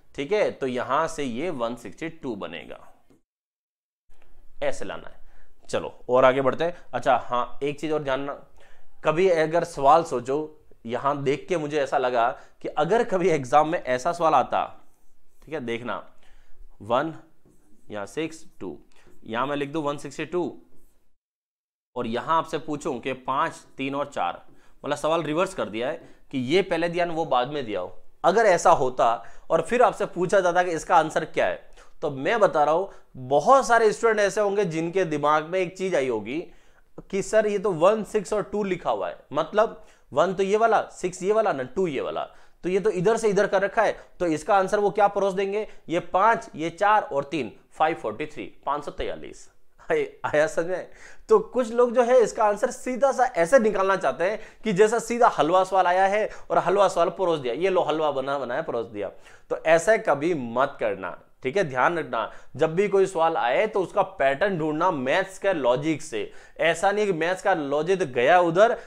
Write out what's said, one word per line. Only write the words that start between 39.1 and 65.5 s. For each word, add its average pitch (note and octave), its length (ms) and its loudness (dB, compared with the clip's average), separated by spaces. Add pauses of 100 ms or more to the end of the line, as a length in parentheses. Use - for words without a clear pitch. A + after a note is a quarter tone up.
मतलब G3 500 0 (300)
वन E3 220 2
तो F#3 80 -2
ये G3 140 2
वाला, G#3+ 240 4 (120)
सिक्स F#3+ 300 -8
ये F#3+ 100 0
वाला G#3+ 200 2
ना, C3+ 120 -4
टू F#3 220 -2
ये C3+ 140 -2
वाला, D#2+ 220 -4 (420)
तो E3 40 -2
ये F#3+ 120 2
तो G#3 120 0
इधर F#3 240 2
से A3 120 0
इधर G3+ 180 2
कर G3 160 0
रखा G3 200 0
है, - 140 0 (240)
तो F3+ 80 0
इसका D#3+ 280 0
आंसर F#3+ 220 2
वो G3+ 120 2
क्या G3+ 180 4
परोस G3 260 0
देंगे, G3 320 -2 (220)
ये E3+ 140 0
पांच, G#3 520 2
ये D#3+ 160 -6
चार G3+ 320 2
और C#3 220 -4
तीन, B2+ 280 -6 (180)
फ़ाइव D#3+ 260 0
फ़ोर्टी B2 300 -6
थ्री, A#2 180 -12 (220)
पांच C#3+ 180 -4
सौ F3+ 60 -10
तैतालीस। E2 580 -10 (340)
आए-, D3+ 260 -2 (180)
आया D3+ 200 2
समझ E3 200 -4
में? F3 240 -6 (380)
तो A3 120 6
कुछ A#3 320 -4
लोग A#3+ 200 2
जो B3 100 4
है B3 180 6
इसका A3 240 2
आंसर G#3 280 0
सीधा B3+ 400 0
सा A#3+ 120 2 (120)
ऐसे E3+ 220 4
निकालना G3 380 2
चाहते D3+ 280 -2
हैं G3+ 160 -2 (240)
कि A3 80 0
जैसा G#3+ 280 4
सीधा A#3 300 4
हलवा F3 340 4
सवाल F#3 220 2
आया F#3 200 4
है G3+ 220 0 (220)
और E3+ 80 4
हलवा F#3 300 4
सवाल E3+ 220 2
परोस E3+ 300 0
दिया, A#2+ 140 -4
ये F3 160 0
लो F3+ 120 2
हलवा D3+ 300 0
बना C3+ 260 -2
बनाया B2+ 240 -4
परोस B2 240 -6
दिया। G2+ 220 -8 (420)
तो - 160 -4
ऐसा E3 320 4
कभी D#3+ 360 0
मत B2+ 460 -2
करना, F#2+ 360 -4 (260)
ठीक C3+ 140 -4
है, G3+ 80 2
ध्यान C#3+ 340 0
रखना, B2 320 -4 (260)
जब D#3+ 180 0
भी G3 140 2
कोई F#3+ 180 4
सवाल E3 300 0
आए C3 300 2
तो G#3+ 140 -2
उसका F#3+ 220 0
पैटर्न D3+ 560 0
ढूंढना D#3 320 0
मैथ्स D#3 480 -2
के G3 140 0